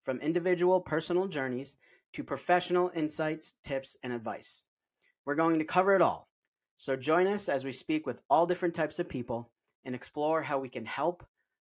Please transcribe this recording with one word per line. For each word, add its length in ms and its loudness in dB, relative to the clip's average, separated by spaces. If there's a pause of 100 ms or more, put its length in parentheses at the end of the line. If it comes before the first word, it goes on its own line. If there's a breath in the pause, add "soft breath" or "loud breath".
from 200 -2
individual 600 4
personal 460 0
journeys 480 -4 (380 soft breath)
to 100 -8
professional 720 2
insights, 580 -4 (100)
tips, 380 -6
and 100 -4
advice. 520 -6 (600)
We're 120 -2
going 240 2
to 60 0
cover 280 4
it 80 6
all. 260 2 (500)
So 180 -2
join 320 2
us 200 -2
as 160 0
we 80 -6
speak 360 -2
with 200 -8
all 200 6
different 260 -2
types 240 -2
of 100 -4
people 440 -6 (340)
and 80 -8
explore 480 -2
how 160 -4
we 100 -4
can 200 -10
help, 360 -4 (460)